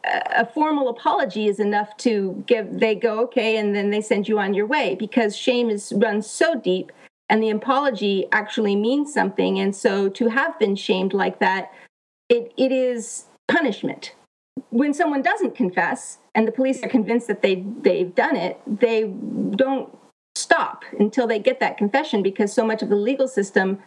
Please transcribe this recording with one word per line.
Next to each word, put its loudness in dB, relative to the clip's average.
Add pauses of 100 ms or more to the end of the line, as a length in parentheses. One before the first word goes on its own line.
a, -2
a 2
formal 0
apology 0
is 0
enough 0
to 0
give, 0
they 4
go, 0
"Okay," 0
and 0
then 0
they 0
send 0
you 2
on 0
your 0
way, 0
because 0
shame 0
is, -6
runs 0
so 0
deep, -2 (380)
and 4
the 0
apology 0
actually 0
means 0
something. 0
And 0
so 2
to 0
have 0
been 2
shamed 0
like 0
that, 0 (560)
it, 2
it 2
is -2 (220)
punishment. -2 (560)
When 2
someone 0
doesn't 0
confess -2 (160)
and 2
the -2
police 0
are -6
convinced 0
that -4
they, 2 (160)
they've 2
done 2
it, -4
they 2
don't -2 (380)
stop -2 (160)
until 2
they 0
get 0
that -2
confession, 0
because 0
so 2
much -2
of -6
the 4
legal 2
system, 0